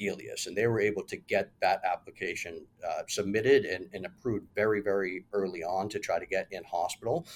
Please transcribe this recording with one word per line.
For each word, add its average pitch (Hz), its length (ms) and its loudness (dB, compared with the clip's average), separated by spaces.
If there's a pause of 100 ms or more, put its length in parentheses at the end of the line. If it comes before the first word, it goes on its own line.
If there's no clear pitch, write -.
ileus, 85 460 -6
and 87 100 -8
they 110 100 4
were 113 140 4
able 101 240 2
to - 120 -8
get 98 440 0
that 95 240 4
application, 85 840 -4 (200)
uh, 80 200 -2
submitted 107 580 4
and, 90 280 -4
and 95 140 -8
approved - 400 -4 (100)
very, 107 240 4
very 95 520 0
early 92 300 -2
on 95 280 -2
to 104 100 -4
try 87 180 0
to 90 80 -6
get 95 240 -2
in 90 140 -10
hospital. 107 720 -2